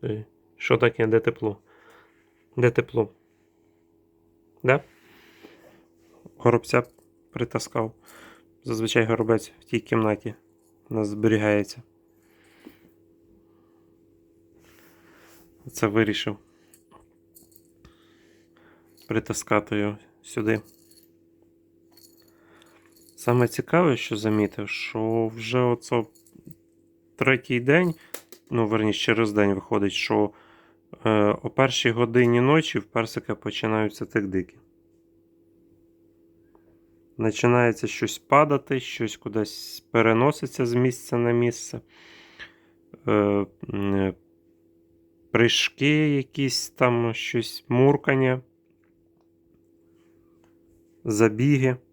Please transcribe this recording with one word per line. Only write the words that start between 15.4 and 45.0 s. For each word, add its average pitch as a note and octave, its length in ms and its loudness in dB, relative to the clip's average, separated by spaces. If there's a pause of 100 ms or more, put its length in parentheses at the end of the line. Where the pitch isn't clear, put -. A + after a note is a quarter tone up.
Це - 140 -2
вирішив G#2 500 0 (2750)
притаскати G#2+ 680 -2
його G#2 220 -4 (240)
сюди. A2 380 -4 (2500)
Саме B2 320 2
цікаве, E3 480 0
що - 200 -6
замітив, G#2+ 520 -2
що A2+ 600 -4
вже A2+ 320 -4
оце A#2+ 440 0 (1120)
третій C3 440 0
день, D#3+ 340 2 (560)
ну, A#2 160 0
верніше, G#2+ 340 0
через A2 320 0
день G2+ 220 2
виходить, G2+ 380 -2
що, G#2+ 380 0 (720)
е, G#2+ 200 2 (180)
о A#2 80 -8
першій C3 400 0
годині A#2+ 500 2
ночі D3 380 2
в G2 60 -6
персика A2 500 -6
починаються G#2+ 720 -4
тикдики. F#2+ 500 -4 (2500)
Починається A#2 720 2
щось - 320 -6
падати, C#3+ 600 0
щось - 360 -8
кудись - 760 -8
переноситься A#2 760 2
з A#2+ 80 -2
місця B2+ 420 -2
на A#2+ 160 0
місце. A#2+ 480 -2 (1300)
Е, G2+ 380 2 (280)
м, G2 400 -2 (1160)